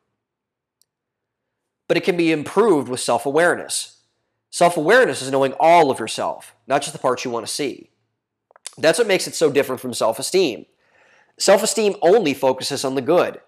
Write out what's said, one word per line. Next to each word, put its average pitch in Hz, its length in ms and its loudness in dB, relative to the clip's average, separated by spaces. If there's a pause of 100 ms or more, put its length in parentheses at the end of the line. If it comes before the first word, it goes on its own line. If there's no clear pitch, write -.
(1900)
But 170 100 0
it 175 60 -2
can 185 120 0
be 165 160 0
improved 151 560 0
with 123 140 -6
self-awareness. 135 960 -2 (520)
Self-awareness 175 720 2
is 131 100 -8
knowing 135 280 0
all 143 320 6
of 117 80 -6
yourself, - 560 -8 (100)
not 139 160 0
just 156 120 -10
the 160 60 -16
parts 127 260 -2
you 127 60 -8
want 117 140 -6
to - 60 -10
see. - 380 -8 (880)
That's 151 200 2
what 226 100 2
makes 190 200 0
it - 80 -12
so 156 160 2
different 131 300 -2
from 127 120 -8
self-esteem. 120 720 -2 (720)
Self-esteem 208 640 2
only 170 320 4
focuses 131 520 -2
on 131 100 -4
the 139 60 -2
good. 139 460 0